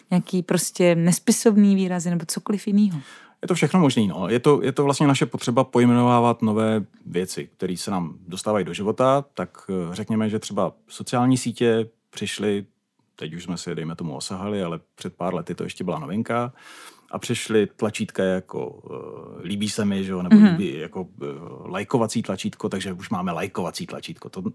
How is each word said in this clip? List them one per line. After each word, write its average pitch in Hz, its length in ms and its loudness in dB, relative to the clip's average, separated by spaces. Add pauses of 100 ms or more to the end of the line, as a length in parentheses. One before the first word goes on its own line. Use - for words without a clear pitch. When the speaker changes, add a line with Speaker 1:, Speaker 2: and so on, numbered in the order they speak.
(120)
Speaker 1:
nějaký 180 320 0
prostě 175 520 4
nespisovný 202 800 6
výrazy 180 340 0
nebo 170 180 0
cokoliv - 400 -4
jinýho? 202 320 4 (420)
Speaker 2:
Je 180 60 -6
to 180 80 2
všechno 165 240 2
možný, 120 280 4
no. 87 220 -2
Je 117 100 2
to, 143 240 4
je 127 80 0
to 147 120 0
vlastně 143 240 4
naše 139 180 4
potřeba 123 380 0
pojmenovávat 120 800 4
nové 110 420 2 (220)
věci, 87 520 -4
které 90 200 -4
se - 140 -6
nám 87 220 -4 (140)
dostávají 101 380 -2
do 85 80 -8
života, 127 600 0
tak, 90 160 -8 (200)
eh, 90 260 -4
řekněme, 110 340 -2
že 107 100 -2
třeba 98 340 -4 (140)
sociální 127 500 0
sítě 113 500 0 (220)
přišly 101 560 -4 (500)
teď 80 180 -12
už 85 100 -12
jsme 87 140 -6
si, 82 180 -8
dejme 82 200 -6
tomu, 80 200 -8
osahali, 98 480 -6
ale 82 160 -4 (160)
před - 200 -12
pár 90 180 -4
lety 85 220 -6
to 85 80 -8
ještě 87 200 -10
byla 82 160 -4
novinka. 117 540 -4 (580)
A 101 80 -6
přišly 110 560 2
tlačítka 101 480 -2
jako, - 580 -4 (100)
eh, - 560 -14
líbí 101 220 -4
se 104 160 -2
mi, 98 180 0
že 95 80 -4
jo, 90 100 -2
nebo 90 140 2
Speaker 1:
Mhm. 104 100 4
Speaker 2:
líbí, 85 340 -2
jako, 87 280 -10 (140)
eh, 71 40 -10 (400)
lajkovací 117 580 -2
tlačítko, 101 460 -6
takže 95 240 -6
už 90 160 -12
máme 90 220 -4
lajkovací 87 560 -6
tlačítko. - 420 -14
To 92 140 -10 (120)